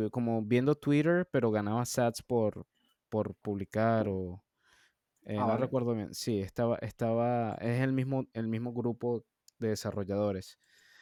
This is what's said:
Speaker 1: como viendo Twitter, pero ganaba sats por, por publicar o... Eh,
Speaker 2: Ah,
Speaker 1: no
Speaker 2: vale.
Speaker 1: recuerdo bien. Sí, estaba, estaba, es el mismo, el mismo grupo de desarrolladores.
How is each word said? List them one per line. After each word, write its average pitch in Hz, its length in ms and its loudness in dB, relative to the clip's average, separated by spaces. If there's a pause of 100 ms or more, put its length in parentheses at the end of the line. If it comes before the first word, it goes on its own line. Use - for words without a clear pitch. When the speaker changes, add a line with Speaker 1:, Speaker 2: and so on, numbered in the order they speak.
(120)
Speaker 1:
como 117 300 0
viendo 123 340 4
Twitter, 151 560 2
pero 120 200 2
ganaba 107 340 0
sats 120 380 0
por, 110 420 0 (440)
por 101 260 -2
publicar 107 760 0
o... 92 340 -4 (800)
Eh, 107 140 -4
Speaker 2:
Ah, 104 40 0
Speaker 1:
no 113 60 2
Speaker 2:
vale. 113 140 2
Speaker 1:
recuerdo 123 320 0
bien. 104 200 -4
Sí, 104 280 -2
estaba, 117 360 -2
estaba, 117 840 0
es 117 200 0
el 135 120 2
mismo, 131 400 0
el 113 140 -4
mismo 113 260 -4
grupo 120 500 -2 (360)
de 113 100 0
desarrolladores. 101 920 -2 (420)